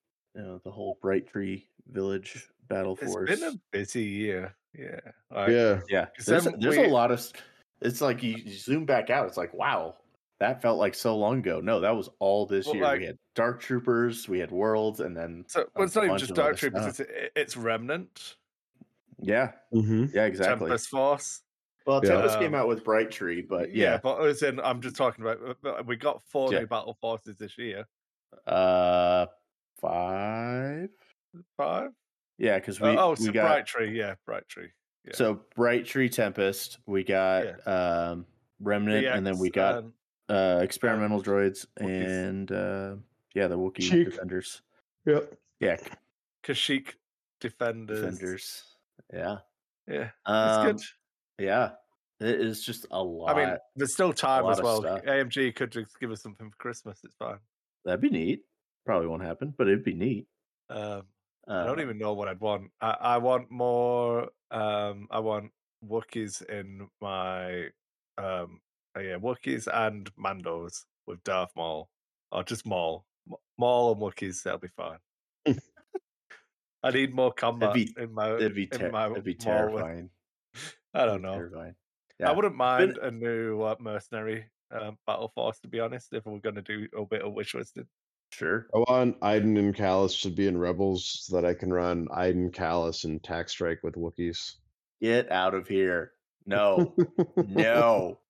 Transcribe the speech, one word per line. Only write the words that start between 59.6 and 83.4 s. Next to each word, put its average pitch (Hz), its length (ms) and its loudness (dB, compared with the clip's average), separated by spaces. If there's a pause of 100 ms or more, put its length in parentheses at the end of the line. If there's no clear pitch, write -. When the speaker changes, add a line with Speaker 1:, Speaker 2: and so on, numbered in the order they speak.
Speaker 1:
it'd 101 180 4
be 117 100 0
neat. 107 340 -2 (400)
Speaker 2:
Um, 104 400 -10 (400)
I 92 160 -2
don't 143 160 -2
Speaker 1:
Uh, - 20 -4
Speaker 2:
even 117 160 -8
know 107 160 -2
what 101 140 -6
I'd 92 120 -8
want. 104 300 -2 (100)
I, 110 100 0 (100)
I 120 180 2
want 123 320 2
more, 120 800 0 (220)
um, 104 580 -4
I 113 80 -4
want 107 340 -4 (320)
Wookiees 110 640 -6
in 98 400 -12 (120)
my, 92 680 -6 (480)
um, 92 420 -8 (360)
uh, 98 40 -10
yeah, 92 160 -8
Wookiees 120 560 -6
and 107 420 -4
Mandos 87 720 -8 (220)
with 92 160 -14
Darth 92 320 -2
Maul. 82 340 -6 (400)
Or 92 140 -4
just - 200 -8
Maul. 87 400 -2 (240)
M-, - 80 -14 (220)
Maul 120 340 4
and 104 80 -2
Wookiees, 95 440 -6
that'll 90 160 -4
be 90 80 -12
fine. 82 300 -12 (460)
Speaker 3:
<laughs> 143 140 2 (1300)
Speaker 2:
I 127 80 2
need 135 220 2
more 127 180 4
combat 117 420 0
Speaker 1:
That'd 113 220 0
be, 131 60 -10
Speaker 2:
in 113 120 -10
my, 107 160 -2
Speaker 1:
that'd 110 240 0
be 101 100 -2
Speaker 2:
in 92 60 -6
Speaker 1:
ter-, 107 220 -4
Speaker 2:
my 107 160 0
Speaker 1:
that'd 104 160 -6
be 90 200 -4
Speaker 2:
Maul 107 280 2
with 107 100 -2
Speaker 1:
terrifying. 85 280 -10 (440)
Speaker 2:
<laughs> - 400 -14
I 139 120 2
don't - 0 -
Speaker 1:
That'd 98 160 0
be 95 40 -8
Speaker 2:
know. 95 80 -6
Speaker 1:
terrifying. 85 400 -12 (460)
Speaker 2:
I - 60 0
Speaker 1:
Yeah. 143 60 6
Speaker 2:
wouldn't 196 220 2
Speaker 1:
It's 127 40 -8
Speaker 2:
mind 127 360 4
Speaker 1:
been - 100 -8
Speaker 2:
a 127 60 -4
new, 113 520 -2